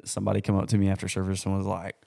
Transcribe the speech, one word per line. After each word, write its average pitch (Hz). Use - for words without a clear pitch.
somebody 101
come 101
up 95
to 107
me 98
after 95
service 95
and 98
was 95
like, 92